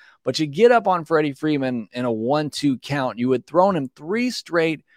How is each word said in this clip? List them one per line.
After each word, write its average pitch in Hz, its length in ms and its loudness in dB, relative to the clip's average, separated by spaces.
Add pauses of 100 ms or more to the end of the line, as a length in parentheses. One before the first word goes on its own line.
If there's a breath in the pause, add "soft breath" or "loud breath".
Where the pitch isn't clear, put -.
(240 soft breath)
But 131 140 -2
you 156 80 0
get 185 260 4
up 220 160 4
on 180 160 0
Freddie 151 300 0
Freeman 135 600 -2
in 123 120 -4
a 123 60 0
one-two 135 680 -2
count. 131 400 -4
You 123 140 0
had 123 160 -2
thrown 180 280 4
him 139 200 -4
three 220 340 -4
straight 165 540 -2 (140)